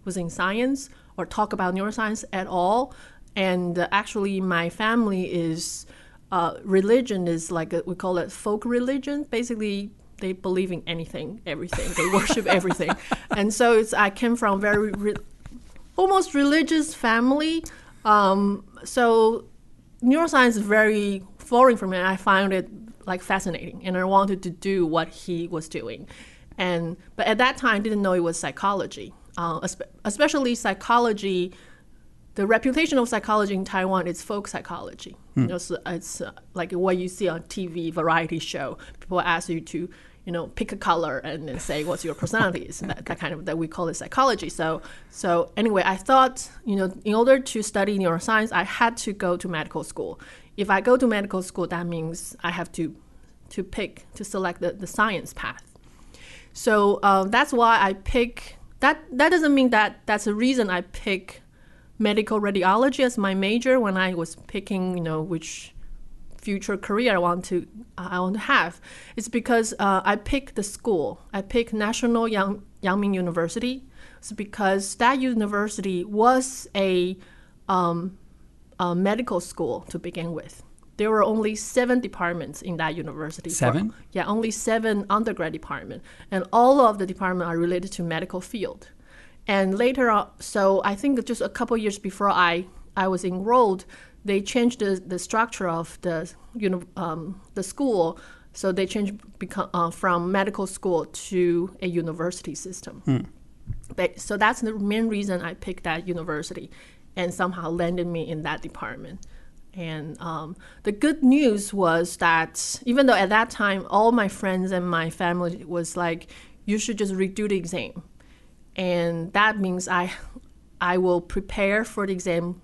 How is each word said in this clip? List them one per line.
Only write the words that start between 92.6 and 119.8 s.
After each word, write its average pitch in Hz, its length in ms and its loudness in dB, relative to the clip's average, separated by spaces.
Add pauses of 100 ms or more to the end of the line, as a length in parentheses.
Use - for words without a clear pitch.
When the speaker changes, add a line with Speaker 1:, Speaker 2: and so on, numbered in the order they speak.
Speaker 1:
I 190 120 2
was 185 160 -2
enrolled, 190 640 2 (380)
they 196 180 0
changed 240 380 2
the, 190 240 0
the 180 140 -6
structure 220 500 -2
of 165 340 -4
the, 165 280 -4 (240)
you 208 140 -2
know, 180 140 -2 (140)
um, 165 440 -8 (140)
the 196 80 -6
school. 185 580 0 (320)
So 190 180 -2
they 185 160 0
changed 202 280 -2 (240)
beco-, 185 340 -8
uh, 170 180 0
from 175 400 0
medical 196 360 0
school 180 400 -2
to 180 720 0
a 190 80 -4
university 170 640 -4
system. - 520 -14
Speaker 2:
Hmm. 131 160 2 (720)
Speaker 1:
But, 185 240 -2
so 208 160 -6
that's 214 240 2
the 220 180 -4
main 214 300 0
reason 196 320 -2
I 165 140 -8
picked - 300 -10
that 170 220 -4
university 165 640 -6 (460)
and 180 160 -2
somehow 180 380 -4
landed 175 360 -2
me 170 220 -6
in 156 140 -6
that 151 200 -6
department. - 640 -12 (480)
And, 156 460 -10
um, 160 340 -8 (280)
the 208 100 -2
good 285 320 0
news 247 480 4
was 170 460 2
that 165 640 2
even 254 220 4
though 240 80 8
at 190 160 4
that 226 180 4
time 196 400 -2
all 220 240 6
my 214 160 4
friends 185 420 -2
and 180 160 -2
my 165 220 0
family 175 560 -2
was 175 320 -6
like, 175 300 -2 (400)
"You 202 100 2
should 214 220 -2
just 196 160 0
redo 190 340 0
the 196 80 2
exam." 170 460 -6 (760)
And 170 560 -2
that 214 260 4
means 180 300 -2